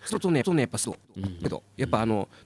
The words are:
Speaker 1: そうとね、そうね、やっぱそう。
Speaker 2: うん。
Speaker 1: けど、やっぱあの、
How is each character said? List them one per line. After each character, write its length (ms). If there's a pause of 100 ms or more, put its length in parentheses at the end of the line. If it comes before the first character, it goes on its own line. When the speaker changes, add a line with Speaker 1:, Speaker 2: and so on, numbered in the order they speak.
Speaker 1:
そ 140
う 40
と 100
ね、 140
そ 80
う 20
ね、 80
や 40
っ 40
ぱ 80
そ 140
う。 280
Speaker 2:
う 0
ん。 180
Speaker 1:
け 100
ど、 140 (140)
や 100
っ 40
ぱ 100
あ 60
の、 220 (160)